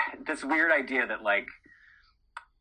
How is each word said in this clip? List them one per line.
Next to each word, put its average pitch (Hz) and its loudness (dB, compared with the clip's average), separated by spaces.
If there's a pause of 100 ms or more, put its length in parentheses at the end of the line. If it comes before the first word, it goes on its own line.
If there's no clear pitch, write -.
(260)
this 147 -4
weird 160 4
idea 131 2
that, 107 -6
like, 101 2 (1160)